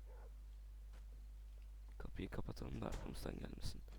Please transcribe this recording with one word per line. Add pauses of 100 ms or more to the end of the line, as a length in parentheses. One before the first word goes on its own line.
(2000)
Kapıyı
kapatalım
da
arkamızdan
gelmesin. (180)